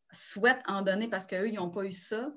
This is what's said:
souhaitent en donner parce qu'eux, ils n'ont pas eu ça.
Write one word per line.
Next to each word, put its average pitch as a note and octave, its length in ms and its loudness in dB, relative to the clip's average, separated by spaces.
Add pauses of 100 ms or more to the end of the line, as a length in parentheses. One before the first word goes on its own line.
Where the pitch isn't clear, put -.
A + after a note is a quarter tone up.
(100)
souhaitent B3 580 2
en G3 140 0
donner G3 260 2
parce F#3+ 180 -2
qu'eux, G3 220 0
ils A3 80 -2
n'ont F3+ 140 -2
pas G3 140 -4
eu G3 80 -4
ça. A#3 440 -4